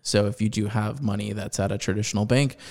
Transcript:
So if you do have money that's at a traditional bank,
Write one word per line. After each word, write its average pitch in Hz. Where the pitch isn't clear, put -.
So 104
if 104
you 107
do 107
have 107
money 104
that's -
at 98
a 101
traditional 104
bank, 131